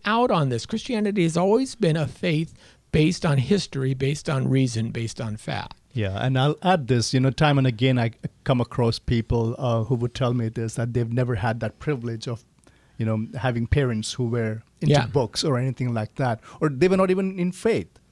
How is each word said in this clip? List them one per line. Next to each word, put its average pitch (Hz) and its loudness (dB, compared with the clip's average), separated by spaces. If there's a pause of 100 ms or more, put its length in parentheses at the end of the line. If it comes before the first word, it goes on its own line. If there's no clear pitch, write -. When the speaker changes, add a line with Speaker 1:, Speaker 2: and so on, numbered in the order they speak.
Speaker 1:
out 233 2
on 156 2
this." 117 -4
Christianity 214 -2
has 160 0
always 220 2
been 165 2
a 156 -2
faith 160 -2 (400)
based 156 4
on 143 2
history, 135 0
based 135 -4
on 131 0
reason, 123 2
based 117 -6
on 107 -6
fact. - -8 (160)
Speaker 2:
Yeah, 104 -2
and 131 2
I'll 147 2
add 180 2
this, 120 2
you 131 4
know, 131 4
time 143 4
and 131 4
again 127 2
I 117 0 (320)
come 127 2
across 117 0
people, 117 0
uh, 117 0
who 120 -2
would 120 -2
tell 123 0
me 117 0
this, 113 -6
that 120 -4
they've 117 0
never 123 0
had 113 -2
that 110 -6
privilege 117 -6
of, 117 -8 (520)
you 117 -2
know, 110 0 (100)
having 117 -2
parents 123 0
who 123 -4
were 113 -4 (180)
into 147 2
Speaker 1:
Yeah. 143 4
Speaker 2:
books 123 -2
or 139 0
anything 127 -2
like 110 -4
that, 120 -2 (220)
or 156 2
they 143 2
were 185 4
not 185 4
even 190 -2
in 180 0
faith. 175 -2 (240)